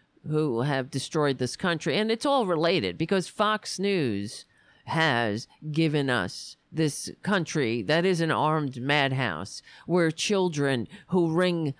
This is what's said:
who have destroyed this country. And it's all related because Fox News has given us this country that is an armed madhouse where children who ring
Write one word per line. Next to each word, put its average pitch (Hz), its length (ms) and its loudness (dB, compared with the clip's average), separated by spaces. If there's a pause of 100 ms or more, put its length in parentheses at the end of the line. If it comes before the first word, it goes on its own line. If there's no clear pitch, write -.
(280)
who 151 340 0
have 135 280 -2
destroyed 139 480 -2
this 127 180 -4
country. 165 400 -2
And 214 160 0
it's 233 140 -4
all 269 220 2
related 160 500 0
because 175 320 0
Fox - 480 -2
News 139 680 -2 (400)
has 120 600 2 (240)
given 147 380 2
us - 480 -2 (140)
this 151 400 -2 (100)
country 143 600 0
that 160 220 2
is 185 140 2
an 165 120 0
armed 139 500 0
madhouse 131 800 0 (240)
where 165 260 2
children 147 760 0 (200)
who 170 240 4
ring 170 480 2